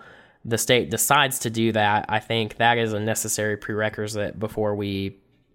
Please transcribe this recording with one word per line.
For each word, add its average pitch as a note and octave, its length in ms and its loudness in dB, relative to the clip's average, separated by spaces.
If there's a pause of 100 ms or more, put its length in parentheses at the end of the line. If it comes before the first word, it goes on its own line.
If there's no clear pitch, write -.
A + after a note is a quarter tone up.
(460)
the A2+ 100 0
state A2 320 2
decides C3+ 520 2
to A#2 100 -2
do A2+ 220 2
that, G#2+ 360 2
I G#2+ 120 0
think A2+ 360 -4
that A#2+ 220 4
is A2+ 160 0
a G#2 60 -2
necessary G#2+ 580 -2
prerequisite G#2+ 800 -4
before G#2+ 360 -2
we, G2 440 -4 (360)